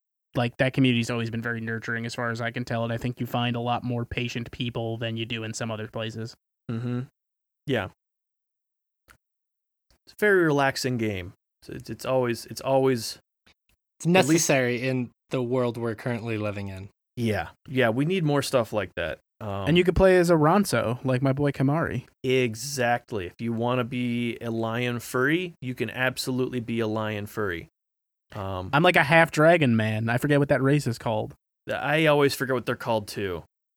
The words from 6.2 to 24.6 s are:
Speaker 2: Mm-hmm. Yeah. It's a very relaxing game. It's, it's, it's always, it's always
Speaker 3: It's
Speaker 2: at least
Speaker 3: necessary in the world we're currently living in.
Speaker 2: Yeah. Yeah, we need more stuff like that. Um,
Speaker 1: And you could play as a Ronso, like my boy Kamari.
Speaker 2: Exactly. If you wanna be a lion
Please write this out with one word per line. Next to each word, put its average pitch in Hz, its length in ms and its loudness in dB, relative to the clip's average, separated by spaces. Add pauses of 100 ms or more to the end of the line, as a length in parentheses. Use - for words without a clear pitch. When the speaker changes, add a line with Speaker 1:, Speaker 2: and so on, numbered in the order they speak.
Speaker 2:
Mm-hmm. 123 320 -4 (640)
Yeah. 113 200 0 (2250)
It's - 80 -20
a - 60 -20
very 196 240 6
relaxing 135 540 2
game. 104 360 -4 (280)
It's, - 80 -20
it's, 123 200 -12
it's 120 160 -10
always, 123 420 0
it's - 140 -12
always 131 560 2 (840)
Speaker 3:
It's - 60 -12
Speaker 2:
at 160 40 2
least 180 60 4 (240)
Speaker 3:
necessary 127 480 2
in 127 220 -2 (220)
the 135 100 0
world 120 360 0
we're 117 180 -4
currently 117 420 -4
living 101 300 -4
in. 95 220 -12 (280)
Speaker 2:
Yeah. 104 320 -2 (180)
Yeah, 123 220 2
we 131 160 0
need 185 180 0
more 143 180 2
stuff 123 320 0
like 98 240 -2
that. 85 220 -6 (220)
Um, 98 260 -4
Speaker 1:
And 165 100 4
you 180 60 6
could 175 120 2
play 185 220 8
as 175 120 4
a 170 60 6
Ronso, 147 680 2
like 127 180 0
my 135 120 2
boy 143 180 0
Kamari. 135 540 -2 (180)
Speaker 2:
Exactly. 120 1040 0
If 87 120 -12
you 117 140 -4
wanna 120 300 0
be 120 580 -4
a 117 100 -4
lion 117 480 -2